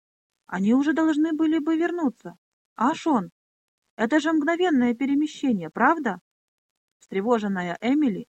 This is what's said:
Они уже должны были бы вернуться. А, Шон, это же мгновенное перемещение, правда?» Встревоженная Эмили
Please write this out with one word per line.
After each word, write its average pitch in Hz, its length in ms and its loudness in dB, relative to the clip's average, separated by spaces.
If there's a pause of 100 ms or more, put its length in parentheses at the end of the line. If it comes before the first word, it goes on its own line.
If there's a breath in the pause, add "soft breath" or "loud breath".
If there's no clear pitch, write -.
(480)
Они 196 260 0
уже 285 200 2
должны 320 400 2
были 320 260 0
бы 311 180 0
вернуться. 320 600 -4 (380)
А, 254 200 0
Шон, 226 340 -2 (680)
это 233 240 2
же 311 140 0
мгновенное 302 600 2
перемещение, 269 760 -2
правда?» 254 500 0 (760)
Встревоженная 196 840 -2
Эмили 247 520 0